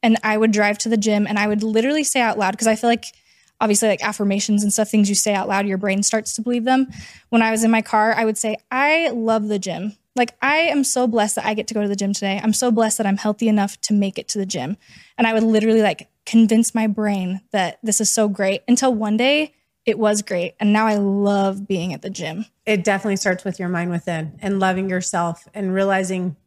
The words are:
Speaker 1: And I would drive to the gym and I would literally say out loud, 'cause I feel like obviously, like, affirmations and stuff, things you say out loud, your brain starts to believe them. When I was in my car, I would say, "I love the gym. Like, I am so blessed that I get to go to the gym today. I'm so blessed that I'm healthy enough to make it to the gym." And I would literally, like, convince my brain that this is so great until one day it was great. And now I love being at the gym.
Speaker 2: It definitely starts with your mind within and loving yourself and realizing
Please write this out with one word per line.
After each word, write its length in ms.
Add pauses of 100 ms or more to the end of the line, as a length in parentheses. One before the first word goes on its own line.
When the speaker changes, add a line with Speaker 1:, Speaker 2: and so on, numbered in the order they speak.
Speaker 1:
And 200
I 140
would 140
drive 280
to 100
the 80
gym 280
and 140
I 80
would 160
literally 400
say 180
out 160
loud, 220
'cause 80
I 80
feel 160
like 160 (520)
obviously, 280
like, 160
affirmations 580
and 100
stuff, 180
things 200
you 60
say 180
out 140
loud, 180
your 140
brain 240
starts 300
to 100
believe 220
them. 240 (400)
When 120
I 80
was 140
in 80
my 100
car, 340
I 100
would 120
say, 200 (120)
"I 400
love 380
the 100
gym. 360 (220)
Like, 280
I 140
am 260
so 240
blessed 280
that 100
I 100
get 120
to 60
go 80
to 60
the 80
gym 180
today. 300
I'm 100
so 180
blessed 280
that 80
I'm 100
healthy 300
enough 340
to 120
make 260
it 100
to 80
the 80
gym." 300 (420)
And 80
I 80
would 100
literally, 380
like, 280 (160)
convince 500
my 120
brain 540 (100)
that 300
this 200
is 100
so 160
great 400
until 260
one 240
day 360 (320)
it 120
was 240
great. 380
And 140
now 120
I 100
love 720
being 260
at 80
the 100
gym. 340 (200)
Speaker 2:
It 180
definitely 340
starts 280
with 140
your 100
mind 220
within 500
and 180
loving 300
yourself 640
and 200
realizing 640 (120)